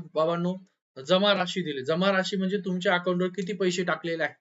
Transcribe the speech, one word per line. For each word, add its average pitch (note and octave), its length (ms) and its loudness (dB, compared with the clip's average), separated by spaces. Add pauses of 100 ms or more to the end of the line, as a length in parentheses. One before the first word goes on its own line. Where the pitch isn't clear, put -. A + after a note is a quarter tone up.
(140)
बाबांनो, E3+ 420 0 (500)
जमा G3 280 4
राशी F3+ 280 -2
दिली. C#3+ 220 -6
जमा E3+ 280 2
राशी F#3+ 240 0
म्हणजे F#3+ 220 0
तुमच्या F#3 360 0
अकाउंटवर F3+ 340 0
किती F#3 240 -6
पैसे F#3 320 0
टाकलेले E3 380 -2
आहे. C#3+ 180 -2